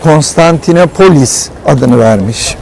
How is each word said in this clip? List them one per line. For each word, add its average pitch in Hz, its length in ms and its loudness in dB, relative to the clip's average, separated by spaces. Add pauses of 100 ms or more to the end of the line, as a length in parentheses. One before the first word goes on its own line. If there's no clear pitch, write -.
Konstantinopolis 165 1500 0 (180)
adını 127 320 0
vermiş. 110 640 -2